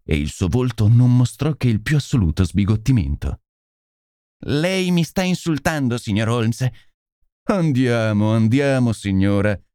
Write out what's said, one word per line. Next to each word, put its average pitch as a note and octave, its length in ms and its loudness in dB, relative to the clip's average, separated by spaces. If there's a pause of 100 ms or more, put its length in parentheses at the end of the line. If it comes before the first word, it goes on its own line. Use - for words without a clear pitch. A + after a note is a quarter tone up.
e D#2+ 140 -2
il D2 120 -2
suo - 180 -4
volto A#2+ 400 0
non B2 280 6
mostrò B2 400 0
che - 120 -2
il G#2+ 140 0
più C#3 140 -2
assoluto F#2+ 480 0
sbigottimento. F#2+ 960 0 (1040)
"Lei F3+ 460 0
mi E3+ 120 2
sta - 180 -4
insultando, D#3 760 -2
signor A2 320 -2
Holmes." A#2+ 380 -2 (840)
"Andiamo, A#2+ 840 0
andiamo, B2 600 2
signora. G2 680 0 (160)